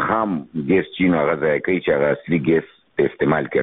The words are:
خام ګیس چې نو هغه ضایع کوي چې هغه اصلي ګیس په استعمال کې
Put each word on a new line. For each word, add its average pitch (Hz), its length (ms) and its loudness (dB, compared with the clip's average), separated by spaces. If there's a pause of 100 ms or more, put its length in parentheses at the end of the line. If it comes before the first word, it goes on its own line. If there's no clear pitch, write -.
خام 104 340 -2 (220)
ګیس 85 380 0
چې 92 80 -2 (120)
نو 76 60 0
هغه 78 140 0 (100)
ضایع 73 240 0
کوي 92 100 0
چې - 160 -4
هغه 71 220 2
اصلي 82 320 -2
ګیس 82 260 0 (220)
په 71 140 2
استعمال 71 420 -2
کې 67 100 0